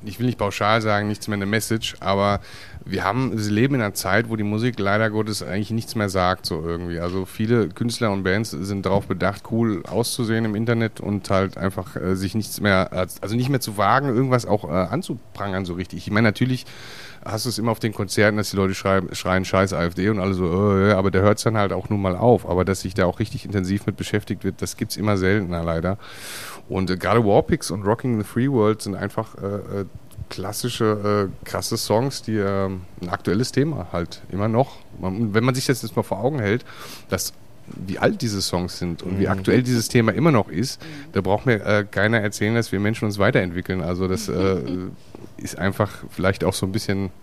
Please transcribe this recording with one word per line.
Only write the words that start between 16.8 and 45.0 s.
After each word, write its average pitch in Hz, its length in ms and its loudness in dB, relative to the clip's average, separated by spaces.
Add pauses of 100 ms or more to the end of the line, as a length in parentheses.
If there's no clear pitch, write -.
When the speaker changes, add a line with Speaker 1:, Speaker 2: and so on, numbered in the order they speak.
Speaker 1:
hast 107 220 -4
du - 20 -2
es 104 100 -4
immer 113 140 2
auf - 80 -2
den 110 140 0
Konzerten, 104 420 4
dass 104 140 -2
die 95 60 -2
Leute 95 180 2
schreiben, 95 400 2
schreien, 95 320 2
"Scheiß 95 260 4
A 82 120 0
F 85 100 -2
D" 92 160 2
und 107 80 0
alle 95 160 0
so, 92 100 0 (320)
"Äh, 98 140 6
äh", - 20 8
aber 98 180 4
der 95 120 4
hört's 104 200 6
dann 113 140 2
halt 101 160 2
auch 92 160 -4
nun 101 140 0
mal 92 140 2
auf. 95 300 6
Aber 87 200 2
dass 95 160 0
sich 92 100 -6
da 92 140 2
auch 90 120 0
richtig - 280 -4
intensiv 98 400 0
mit 101 100 -2
beschäftigt - 480 -4
wird, 95 160 -2
das - 160 -6
gibt's - 220 -6
immer 104 180 2
seltener 92 480 2
leider. 85 320 0 (720)
Und, 95 220 0
äh, 92 80 0
gerade 107 260 4
Warpix - 460 2
und 101 160 -4
Rocking 117 340 0
the 101 60 -2
Free 123 240 0
World 107 320 2
sind 101 120 -6
einfach, 98 420 -6
äh, 101 440 -6
äh, 95 40 -4 (440)
klassische, 104 1000 0
äh, - 180 -14
krasse 101 300 -2
Songs, 123 440 0
die, 110 140 -2
ähm, 98 460 0 (180)
ein 90 80 -8
aktuelles 95 440 0
Thema 131 400 0
halt 85 280 -4 (100)
immer 101 180 0
noch. 117 280 2 (240)
Man, 98 320 -2
wenn 113 120 4
man 131 100 4
sich 135 120 -2
das 127 160 2
jetzt 113 140 -6
mal 110 60 2
vor - 180 -4
Augen 135 200 0
hält, 104 240 0 (440)
dass, - 240 -2 (340)
wie - 320 -8
alt 190 220 2
diese 101 220 -2
Songs 90 360 -2
sind 87 240 -4
und 95 160 -4
wie 101 60 4
Speaker 2:
Mhm. - 80 0
Speaker 1:
aktuell 98 300 2
dieses 120 260 2
Thema 113 240 4
immer 147 200 4
noch 107 160 4
ist, 104 320 -4 (320)
da 98 100 2
braucht 95 240 2
mir, 113 180 2
äh, 104 260 2
keiner 107 300 4
erzählen, 104 340 0
dass 117 180 0
wir 95 80 0
Menschen 107 260 0
uns 101 120 -2
weiterentwickeln. 95 640 2
Also 90 260 0
das, 92 200 -2
äh, 92 320 2 (760)